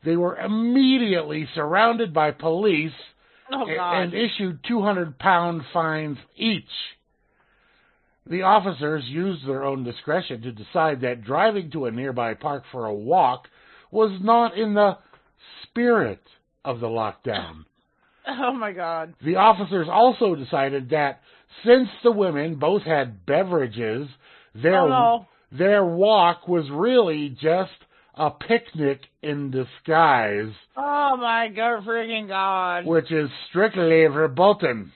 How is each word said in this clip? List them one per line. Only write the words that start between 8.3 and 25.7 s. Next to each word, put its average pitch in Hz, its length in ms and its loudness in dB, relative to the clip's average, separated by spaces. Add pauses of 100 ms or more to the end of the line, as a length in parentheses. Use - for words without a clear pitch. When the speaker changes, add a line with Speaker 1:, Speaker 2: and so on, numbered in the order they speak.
Speaker 1:
officers 165 680 0
used 160 400 -6
their 135 160 -4
own 135 220 -4
discretion 143 560 -6
to 123 100 -10
decide 139 500 -2
that 123 220 -4
driving 170 480 -2
to 147 140 -6
a 117 60 -4
nearby 120 420 -4
park 143 300 -8 (100)
for 120 120 -8
a 110 80 -4
walk 127 540 0 (420)
was 202 320 0
not 226 360 2
in 214 160 -2
the 202 240 2 (640)
spirit 220 580 0 (420)
of 127 160 -6
the 117 80 -4
lockdown. 101 840 -6
Speaker 2:
<laughs> - 40 -20 (560)
Oh, 254 220 -4
my 220 220 -6
God. 165 400 -8 (100)
Speaker 1:
The 170 140 0
officers 190 520 2
also 220 460 4
decided 135 540 -4
that 143 320 -2 (440)
since 240 220 6 (160)
the 240 80 6
women 165 440 -2
both 160 260 0
had 127 440 -2
beverages, 135 840 -2 (440)
their, 156 280 2
Speaker 2:
Oh, - 80 4
no. 233 360 2 (320)
Speaker 1:
their 196 280 4